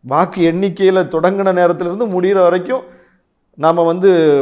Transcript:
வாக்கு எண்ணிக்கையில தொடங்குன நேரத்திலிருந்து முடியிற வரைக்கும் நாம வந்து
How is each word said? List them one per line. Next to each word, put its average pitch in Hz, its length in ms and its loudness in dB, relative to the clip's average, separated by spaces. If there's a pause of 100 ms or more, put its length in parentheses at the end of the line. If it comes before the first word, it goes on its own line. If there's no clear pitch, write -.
வாக்கு 175 380 -2
எண்ணிக்கையில 185 680 0
தொடங்குன 185 460 -2
நேரத்திலிருந்து 180 540 -2
முடியிற 185 340 0
வரைக்கும் 180 420 0 (760)
நாம 165 260 0
வந்து 180 260 2 (320)